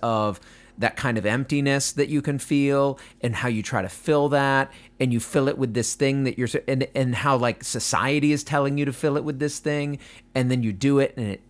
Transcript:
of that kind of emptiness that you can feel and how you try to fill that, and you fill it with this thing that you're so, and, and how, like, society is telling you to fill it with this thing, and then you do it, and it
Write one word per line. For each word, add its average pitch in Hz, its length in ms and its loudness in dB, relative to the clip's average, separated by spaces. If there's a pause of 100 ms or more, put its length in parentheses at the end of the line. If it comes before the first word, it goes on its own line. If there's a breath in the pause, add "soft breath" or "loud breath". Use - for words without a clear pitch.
of 107 380 0 (360 loud breath)
that - 200 -2
kind 120 220 -2
of 98 80 -2
emptiness 139 680 0
that 143 160 0
you 147 140 -2
can 143 160 -2
feel 139 600 0 (220 loud breath)
and 117 160 -2
how 127 120 -2
you 110 140 -2
try 101 200 -2
to 95 60 -4
fill 147 420 0
that, 139 420 2 (260 loud breath)
and 131 140 2
you 117 80 2
fill 139 260 0
it 139 120 -2
with 123 160 -2
this 117 200 -2
thing 139 300 0
that 127 140 -2
you're 123 100 0
so, 147 180 -2
and, 131 280 0
and 127 200 0
how, 139 220 2
like, 120 260 0
society 135 680 0
is 143 100 0
telling 143 360 0
you 143 80 0
to 139 60 -2
fill 147 260 0
it 143 60 -4
with 143 140 -6
this 147 200 -4
thing, 143 400 -4 (360 loud breath)
and 127 160 2
then 127 120 2
you 110 100 0
do 135 260 4
it, - 200 2
and 117 140 -2
it - 180 -8